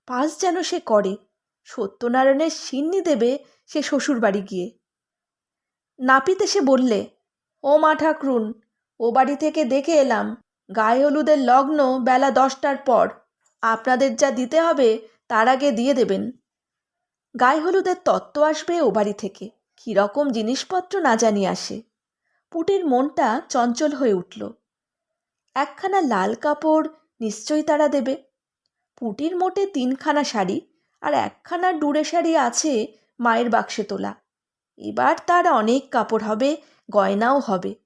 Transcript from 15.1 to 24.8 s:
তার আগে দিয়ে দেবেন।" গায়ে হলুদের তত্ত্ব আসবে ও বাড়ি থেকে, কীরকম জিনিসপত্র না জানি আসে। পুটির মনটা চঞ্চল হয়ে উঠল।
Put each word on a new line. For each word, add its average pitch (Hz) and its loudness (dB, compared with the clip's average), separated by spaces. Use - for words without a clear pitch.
তার 226 2
আগে 269 2
দিয়ে 240 0
দেবেন।" 202 -2
গায়ে 269 4
হলুদের 359 0
তত্ত্ব 208 -2
আসবে 311 0
ও 254 2
বাড়ি 208 0
থেকে, 202 -12
কীরকম 208 0
জিনিসপত্র 269 -4
না 254 2
জানি 214 0
আসে। 190 -8
পুটির 359 -2
মনটা 269 0
চঞ্চল 277 0
হয়ে 254 0
উঠল। 202 -8